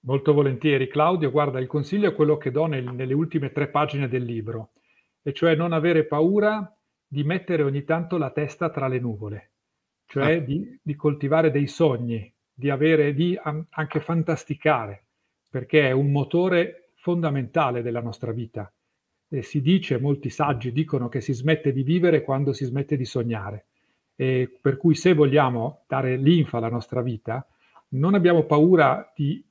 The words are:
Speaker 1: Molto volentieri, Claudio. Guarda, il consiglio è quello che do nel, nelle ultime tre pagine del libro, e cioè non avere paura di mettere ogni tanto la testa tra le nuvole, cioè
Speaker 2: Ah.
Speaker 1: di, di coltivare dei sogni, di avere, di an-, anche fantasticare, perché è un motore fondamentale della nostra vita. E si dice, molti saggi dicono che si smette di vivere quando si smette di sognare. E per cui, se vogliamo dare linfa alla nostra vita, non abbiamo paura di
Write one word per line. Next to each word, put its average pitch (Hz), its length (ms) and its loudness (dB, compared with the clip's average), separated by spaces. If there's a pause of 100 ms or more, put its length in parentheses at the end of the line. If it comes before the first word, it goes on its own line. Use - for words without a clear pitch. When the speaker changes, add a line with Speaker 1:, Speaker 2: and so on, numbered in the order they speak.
Speaker 1:
Molto 139 320 0
volentieri, 139 560 2
Claudio. 156 420 0
Guarda, 139 300 0
il 127 80 -6
consiglio 185 400 -2
è 156 60 -2
quello 151 220 2
che 143 140 -6
do 151 160 0
nel, 131 260 -4
nelle 127 220 -4
ultime 151 380 -2
tre 143 160 -2
pagine 143 400 -2
del 123 160 -2
libro, 113 480 -8 (500)
e 143 100 -6
cioè 165 220 2
non 170 180 -2
avere 160 320 2
paura 196 720 0 (320)
di 143 160 -4
mettere 170 400 0
ogni 139 220 -2
tanto 170 320 -2
la 143 140 -2
testa 151 400 -4
tra 135 180 -4
le 131 100 -2
nuvole, 104 520 -8 (560)
cioè 143 300 0
Speaker 2:
Ah. - 40 -2
Speaker 1:
di, 160 420 -6
di 147 140 -6
coltivare 151 540 2
dei 139 180 0
sogni, 117 640 0 (200)
di 139 180 -4
avere, 147 440 2
di 175 260 0
an-, 156 300 -8
anche 156 300 -4
fantasticare, 147 1040 -2 (460)
perché 135 380 2
è 127 40 2
un 139 180 2
motore 170 840 0
fondamentale 139 840 -2
della 117 180 -4
nostra 117 320 -8
vita. 113 400 -10 (560)
E 135 140 -6
si - 200 -4
dice, 160 360 2
molti 139 320 -2
saggi 127 420 -4
dicono 135 360 -2
che 127 120 -6
si 139 120 -6
smette 143 400 0
di 135 100 -2
vivere 160 400 2
quando 139 300 -2
si 139 120 -6
smette 135 320 -4
di 127 80 -4
sognare. 110 640 -6 (480)
E 131 460 -2
per 135 160 0
cui, 165 180 4
se 180 200 4
vogliamo 135 720 2
dare 131 300 -2
linfa 139 420 4
alla 113 100 -2
nostra 120 340 -4
vita, 117 440 -6 (440)
non 156 240 0
abbiamo 175 300 4
paura 151 680 4
di 151 360 -4